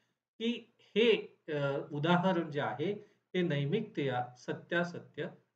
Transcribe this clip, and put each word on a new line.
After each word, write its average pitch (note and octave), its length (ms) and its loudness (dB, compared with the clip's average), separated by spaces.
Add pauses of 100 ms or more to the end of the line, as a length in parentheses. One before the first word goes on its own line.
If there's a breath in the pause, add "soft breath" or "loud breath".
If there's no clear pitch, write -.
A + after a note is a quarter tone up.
(400 soft breath)
की A#3 400 -4
हे, - 580 2 (100)
अ, C#3+ 320 -2 (120)
उदाहरण E3+ 600 2
जे C#3 100 -2
आहे, C#3+ 320 -2 (400 loud breath)
ते F#3 80 2
नैमित्तिक C#3+ 960 -2
सत्यासत्य E3+ 920 -4 (260)